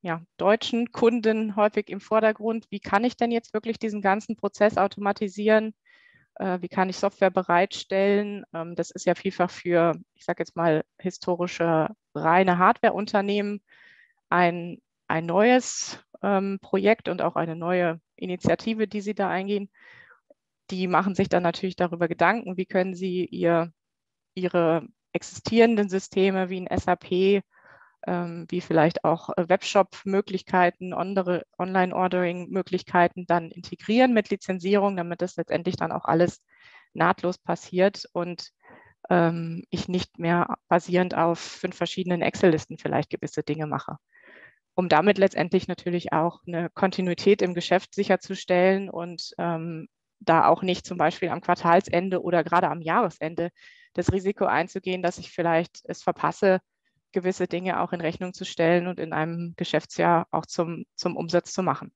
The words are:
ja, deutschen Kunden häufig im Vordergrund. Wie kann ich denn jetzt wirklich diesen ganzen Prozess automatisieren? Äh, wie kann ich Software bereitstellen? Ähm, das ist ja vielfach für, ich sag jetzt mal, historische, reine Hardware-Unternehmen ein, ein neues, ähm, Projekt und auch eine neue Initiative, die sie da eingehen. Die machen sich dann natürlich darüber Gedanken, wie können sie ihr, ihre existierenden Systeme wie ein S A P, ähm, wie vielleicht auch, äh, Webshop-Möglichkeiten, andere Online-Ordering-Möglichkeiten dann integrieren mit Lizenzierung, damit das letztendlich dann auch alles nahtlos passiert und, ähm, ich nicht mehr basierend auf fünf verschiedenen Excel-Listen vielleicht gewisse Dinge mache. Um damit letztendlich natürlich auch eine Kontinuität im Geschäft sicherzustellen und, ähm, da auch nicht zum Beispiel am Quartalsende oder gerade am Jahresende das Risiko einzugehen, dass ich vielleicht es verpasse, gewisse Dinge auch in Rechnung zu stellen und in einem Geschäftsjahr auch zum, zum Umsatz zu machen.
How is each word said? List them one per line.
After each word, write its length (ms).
ja, 180
deutschen 560
Kunden 640
häufig 320
im 120
Vordergrund. 680
Wie 120
kann 240
ich 120
denn 140
jetzt 240
wirklich 240
diesen 240
ganzen 340
Prozess 400
automatisieren? 960
Äh, 260
wie 80
kann 220
ich 80
Software 320
bereitstellen? 1200
Ähm, 220
das 160
ist 160
ja 80
vielfach 360
für, 440
ich 140
sag 120
jetzt 180
mal, 280
historische, 920
reine 440
Hardware-Unternehmen 1040
ein, 540
ein 160
neues, 760
ähm, 380
Projekt 480
und 140
auch 140
eine 200
neue 460
Initiative, 680
die 140
sie 140
da 160
eingehen. 400
Die 160
machen 280
sich 140
dann 140
natürlich 340
darüber 320
Gedanken, 480
wie 80
können 300
sie 320
ihr, 460
ihre 520
existierenden 800
Systeme 580
wie 120
ein 60
S 220
A 80
P, 460
ähm, 420
wie 140
vielleicht 420
auch, 320
äh, 140
Webshop-Möglichkeiten, 1400
andere 500
Online-Ordering-Möglichkeiten 1700
dann 240
integrieren 640
mit 160
Lizenzierung, 640
damit 240
das 160
letztendlich 400
dann 160
auch 140
alles 360
nahtlos 420
passiert 760
und, 400
ähm, 580
ich 200
nicht 300
mehr 380
basierend 460
auf 240
fünf 380
verschiedenen 460
Excel-Listen 560
vielleicht 320
gewisse 320
Dinge 240
mache. 320
Um 140
damit 300
letztendlich 500
natürlich 460
auch 320
eine 240
Kontinuität 720
im 100
Geschäft 420
sicherzustellen 920
und, 480
ähm, 520
da 220
auch 160
nicht 240
zum 120
Beispiel 320
am 100
Quartalsende 800
oder 220
gerade 240
am 120
Jahresende 680
das 200
Risiko 320
einzugehen, 580
dass 160
ich 140
vielleicht 500
es 180
verpasse, 600
gewisse 380
Dinge 320
auch 120
in 80
Rechnung 320
zu 120
stellen 420
und 140
in 120
einem 440
Geschäftsjahr 760
auch 160
zum, 380
zum 220
Umsatz 360
zu 120
machen. 320